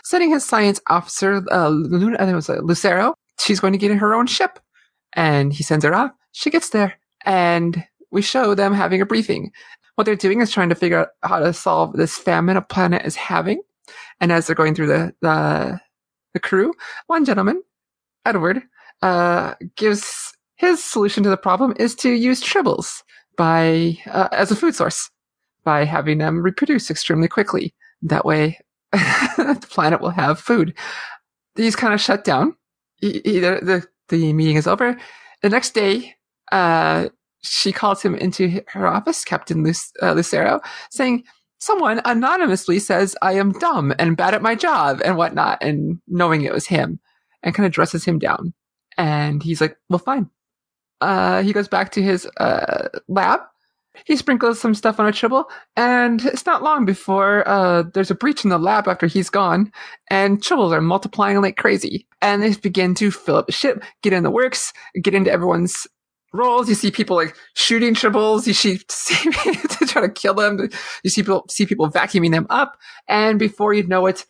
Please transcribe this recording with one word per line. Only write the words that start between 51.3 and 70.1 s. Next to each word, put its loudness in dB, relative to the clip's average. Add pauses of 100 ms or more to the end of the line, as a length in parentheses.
he 2
goes -2
back -2
to 0
his, 0 (100)
uh, -2 (180)
lab. 0 (640)
He 2
sprinkles 0
some 0
stuff -2
on 4
a 2
Tribble, 0 (280)
and 2
it's -2
not 0
long 2
before, 2
uh, 2 (100)
there's 0
a 0
breach -2
in 2
the 2
lab 0
after 0
he's -2
gone, 0 (380)
and 2
Tribbles 2
are 2
multiplying 0
like 0
crazy. -2 (120)
And 0
they 2
begin 0
to 2
fill -2
up 0
the -6
ship, -2 (180)
get 2
in 0
the 2
works, -2 (280)
get 0
into 4
everyone's 0 (460)
roles. 0
You 4
see -2
people, -2
like, 0 (180)
shooting 2
Tribbles. 2
You 2
see, 0
<laughs> -20
see -2
to -2
try 0
to 2
kill -2